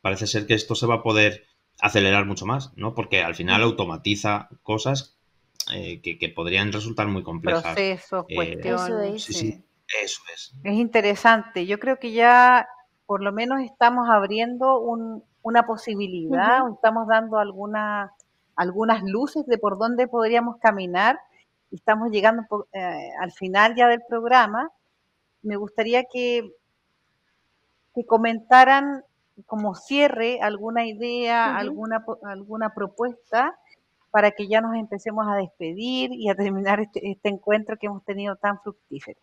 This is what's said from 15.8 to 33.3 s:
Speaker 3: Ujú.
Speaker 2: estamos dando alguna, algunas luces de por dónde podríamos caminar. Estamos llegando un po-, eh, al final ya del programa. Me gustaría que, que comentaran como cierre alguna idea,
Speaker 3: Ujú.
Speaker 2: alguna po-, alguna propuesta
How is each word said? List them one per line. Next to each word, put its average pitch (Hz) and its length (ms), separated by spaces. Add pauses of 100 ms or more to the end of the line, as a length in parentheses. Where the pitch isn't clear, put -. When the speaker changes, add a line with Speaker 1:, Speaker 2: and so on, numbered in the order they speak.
Speaker 3:
Ujú. 226 100
Speaker 2:
estamos 226 340
dando 220 300
alguna, 208 720 (440)
algunas 202 460
luces 240 440
de 233 120
por 196 200
dónde 240 300
podríamos 233 500
caminar. 202 600 (520)
Estamos 220 400
llegando 220 320
un 214 60
po-, 208 240
eh, 180 380 (100)
al 180 120
final 196 440
ya 247 120
del 233 200
programa. 233 600 (720)
Me 208 140
gustaría 226 560
que, 240 380 (1400)
que 240 120
comentaran 254 960 (440)
como 214 280
cierre 247 680
alguna 214 460
idea, 233 640
Speaker 3:
Ujú. 196 80
Speaker 2:
alguna 220 460
po-, 226 200
alguna 208 500
propuesta 240 840 (540)